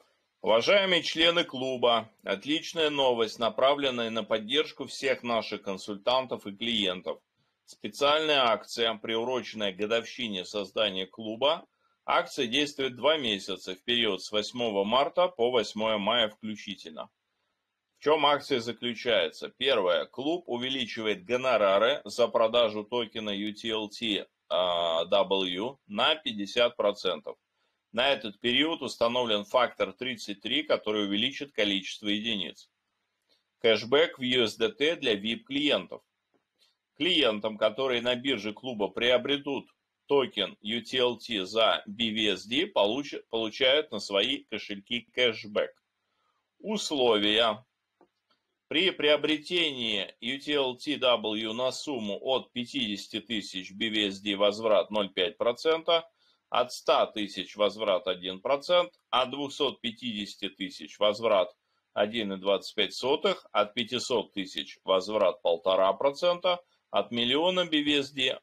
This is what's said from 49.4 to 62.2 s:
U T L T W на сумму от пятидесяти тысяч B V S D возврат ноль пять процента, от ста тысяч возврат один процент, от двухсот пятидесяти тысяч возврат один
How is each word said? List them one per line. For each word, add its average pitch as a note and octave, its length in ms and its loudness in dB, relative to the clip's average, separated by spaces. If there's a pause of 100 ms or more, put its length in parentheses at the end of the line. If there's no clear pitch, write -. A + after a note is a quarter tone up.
U C3 200 -6
T D3 120 -6
L C3+ 260 0
T D3 180 -4
W A2 580 0
на B2+ 180 -2
сумму A2 480 -6
от B2+ 320 -2
пятидесяти A#2 680 -6
тысяч F#2+ 520 -8
B A2 180 -4
V G#2+ 180 0
S G2 120 -4
D G2+ 160 -2
возврат G#2 540 2
ноль G2+ 240 -2
пять F2 240 0
процента, D#3+ 720 0 (400)
от B2+ 220 -2
ста C3 360 2
тысяч G2+ 480 -8
возврат G#2 520 0
один F#2 320 -6
процент, F3 540 0 (160)
от B2 220 0
двухсот C#3 500 -4
пятидесяти A2 680 -8
тысяч F2 500 -12
возврат G#2 560 2 (380)
один G#2+ 400 0